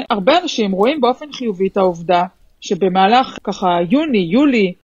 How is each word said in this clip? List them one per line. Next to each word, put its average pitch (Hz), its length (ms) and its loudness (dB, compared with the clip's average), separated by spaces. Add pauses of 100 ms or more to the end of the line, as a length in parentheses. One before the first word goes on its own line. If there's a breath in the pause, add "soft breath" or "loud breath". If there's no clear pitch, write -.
הרבה 240 340 2
אנשים 220 280 -4
רואים 240 300 0
באופן 254 300 -2
חיובי 196 360 -4
את 190 100 -6
העובדה 175 460 0 (380)
שבמהלך 196 840 2
ככה 185 340 -2 (120)
יוני, 277 280 0
יולי, 202 560 2 (220)